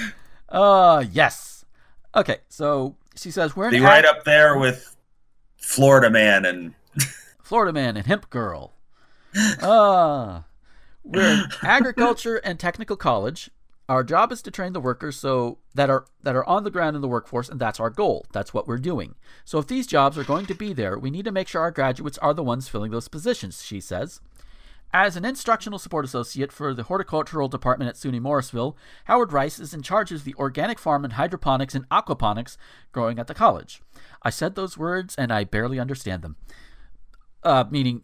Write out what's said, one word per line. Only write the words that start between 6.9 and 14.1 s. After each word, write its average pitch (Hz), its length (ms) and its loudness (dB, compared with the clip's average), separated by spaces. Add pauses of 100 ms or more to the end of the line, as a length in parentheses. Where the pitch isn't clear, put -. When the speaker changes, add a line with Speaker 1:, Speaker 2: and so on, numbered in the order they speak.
Speaker 2:
<laughs> 143 80 0 (400)
Speaker 1:
Florida 196 300 0
Man 127 240 -2
and 98 100 -6
Hemp 202 220 -2
Girl. 92 440 -8 (880)
Uh, 165 800 4 (640)
we're - 180 -2 (220)
an 135 120 -10
Speaker 2:
<laughs> - 60 -14
Speaker 1:
agriculture 233 760 2
and 180 220 -6
technical 196 360 -6
college. 123 540 -2 (400)
Our 131 140 2
job 170 280 2